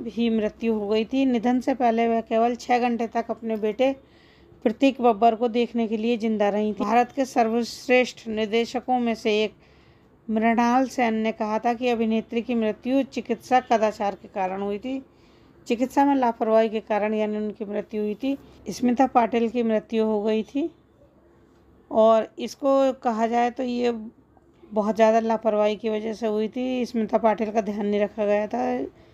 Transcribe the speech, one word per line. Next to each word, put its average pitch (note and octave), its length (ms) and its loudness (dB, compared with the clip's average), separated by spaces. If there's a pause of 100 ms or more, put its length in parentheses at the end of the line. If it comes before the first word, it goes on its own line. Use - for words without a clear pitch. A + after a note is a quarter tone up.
ही A#3 220 0
मृत्यु A3 440 0
हो G#3 140 -2
गई A3 180 0
थी। C4 200 0
निधन B3 340 2
से C4+ 140 -2
पहले A#3 340 2
वह A3+ 140 0
केवल A#3 340 0
छः B3 240 0
घंटे A#3 280 -2
तक A3+ 220 -4
अपने A3 280 -4
बेटे G#3+ 340 0 (720)
प्रतीक B3 380 2
बब्बर A3+ 340 4
को A#3 120 -2
देखने A#3 400 0
के A3 100 -4
लिए A#3 200 0
जिंदा G#3 320 0
रही G#3 240 0
थी। G#3 100 -4
भारत A#3+ 280 2
के C4+ 140 -2
सर्वश्रेष्ठ A#3+ 1000 0
निर्देशकों A3 720 -2
में A#3 160 0
से G#3+ 280 0
एक G#3 100 -4 (760)
मृणाल A#3 600 2
सेन A#3 260 -2
ने A3 180 -2
कहा G#3+ 280 -4
था A#3 140 0
कि B3 160 -2
अभिनेत्री A3+ 520 -2
की A#3+ 140 -4
मृत्यु A3+ 480 0
चिकित्सा B3 560 -2
कदाचार G#3+ 560 0
के G#3 120 -20
कारण F#3+ 340 -6
हुई G3+ 160 -6
थी, C4 240 -8 (680)
चिकित्सा C4 380 2
में C#4+ 100 4
लापरवाही A3+ 540 2
के G#3+ 100 -4
कारण G#3 340 -2
यानी G#3+ 240 -2
उनकी G#3+ 280 -6
मृत्यु G#3 360 -6
हुई G#3 140 -4
थी। C4+ 220 -4 (320)
स्मिता B3 380 0
पाटिल A#3 420 2
की A#3 140 -2
मृत्यु A3 420 0
हो A3 180 0
गई A3 200 0
थी D4+ 260 -4 (1200)
और A3 380 4 (100)
इसको C4+ 540 0
कहा A#3 340 -2
जाए A#3+ 240 0
तो C4 120 -8
ये A#3+ 280 -2 (840)
बहुत G#3+ 220 0
ज़्यादा A3 240 6
लापरवाही A3 560 0
की A3 140 -6
वजह G#3+ 240 -4
से A3 140 -6
हुई G#3+ 200 -2
थी। B3+ 380 -4
स्मिता A3 320 -2
पाटिल G#3+ 340 0
का A3 100 0
ध्यान G3+ 240 -4
नहीं G#3 140 0
रखा G#3 260 -2
गया G#3 220 2
था, B3+ 380 -4 (280)